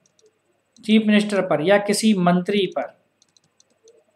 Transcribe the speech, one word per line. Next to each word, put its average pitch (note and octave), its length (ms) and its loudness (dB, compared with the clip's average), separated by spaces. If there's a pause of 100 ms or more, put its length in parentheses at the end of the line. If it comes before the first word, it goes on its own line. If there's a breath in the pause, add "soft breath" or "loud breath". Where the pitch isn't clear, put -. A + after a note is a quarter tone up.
(840)
Chief G#3+ 220 4
Minister G3+ 400 0
पर D3 140 -2
या F#3+ 180 2
किसी G#3 400 0
मंत्री F3+ 480 0
पर, C3 200 -8 (1300)